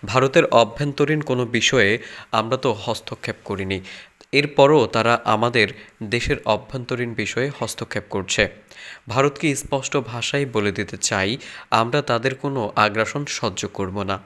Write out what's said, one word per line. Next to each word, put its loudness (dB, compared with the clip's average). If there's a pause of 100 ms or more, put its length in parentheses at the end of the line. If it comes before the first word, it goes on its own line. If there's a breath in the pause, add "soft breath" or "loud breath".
ভারতের 4
অভ্যন্তরীণ 2
কোনো 0
বিষয়ে 2 (400 loud breath)
আমরা 0
তো 0
হস্তক্ষেপ -8
করিনি, -4 (540 loud breath)
এরপরও 6
তারা 2 (100)
আমাদের 2 (360 loud breath)
দেশের -2
অভ্যন্তরীণ -2
বিষয়ে -2
হস্তক্ষেপ -8
করছে। 0 (640 loud breath)
ভারতকে 0
স্পষ্ট -4 (140)
ভাষায় -4
বলে 0
দিতে -6
চাই, 0 (400 loud breath)
আমরা 2
তাদের 0
কোনো -6 (160)
আগ্রাসন 2
সহ্য -4
করব -6
না। -2